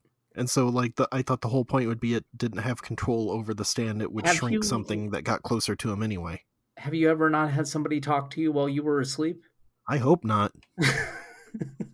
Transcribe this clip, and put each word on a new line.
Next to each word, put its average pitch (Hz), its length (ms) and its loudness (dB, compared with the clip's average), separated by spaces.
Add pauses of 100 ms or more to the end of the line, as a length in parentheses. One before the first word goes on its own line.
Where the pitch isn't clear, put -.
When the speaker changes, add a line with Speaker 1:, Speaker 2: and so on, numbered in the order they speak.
(360)
Speaker 1:
And 123 140 -2
so, 131 180 4
like, 123 280 0
the, 135 160 2
I 131 100 0
thought 127 200 0
the 123 80 -2
whole 127 140 2
point 127 240 0
would 113 120 -2
be 117 160 0
it 113 100 -2 (100)
didn't 107 280 -4
have 120 180 -2
control 113 500 0
over 110 220 -2
the 104 100 -4
stand. 107 380 -2
It 104 100 -2
would 107 140 -2
Speaker 2:
Have 170 100 6
Speaker 1:
shrink 123 200 0
Speaker 2:
you 214 80 0
Speaker 1:
something 104 480 -2
that 92 120 -4
got 113 200 0
closer 110 320 0
to 110 160 -4
him 101 120 -2
anyway. 85 380 -4 (360)
Speaker 2:
Have 147 180 -6
you 160 120 4
ever 156 220 4
not 156 220 2
had 143 160 0
somebody 151 340 -2
talk 139 300 -2
to 160 100 -4
you 160 100 2
while 143 160 2
you 143 140 -2
were 147 180 2
asleep? 156 440 -2 (440)
Speaker 1:
I 151 120 0
hope 143 260 4
not. 104 260 2 (240)
Speaker 2:
<laughs> 175 60 0 (1120)